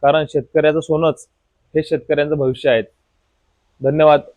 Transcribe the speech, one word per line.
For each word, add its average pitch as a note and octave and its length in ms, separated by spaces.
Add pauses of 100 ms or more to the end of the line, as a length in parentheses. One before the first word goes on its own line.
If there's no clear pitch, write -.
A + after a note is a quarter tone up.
कारण D3+ 260
शेतकऱ्याचं D3+ 520
सोनंच D#3 460 (480)
हे D#3 80
शेतकऱ्यांचं D3+ 540
भविष्य C3 340
आहे. A2+ 120 (1000)
धन्यवाद. D3 380 (160)